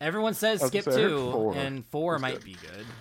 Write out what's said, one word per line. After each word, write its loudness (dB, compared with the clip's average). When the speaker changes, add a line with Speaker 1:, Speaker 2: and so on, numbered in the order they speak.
Speaker 1:
Everyone 0
says 2
Speaker 2:
I 4
was 4
Speaker 1:
skip 0
Speaker 2:
gonna 4
say, 6
I 6
heard 6
Speaker 1:
two, 0
Speaker 2:
four. 2
Speaker 1:
and -4
four -2
Speaker 2:
That's 0
Speaker 1:
might -2
Speaker 2:
good. -12
Speaker 1:
be -14
good. -14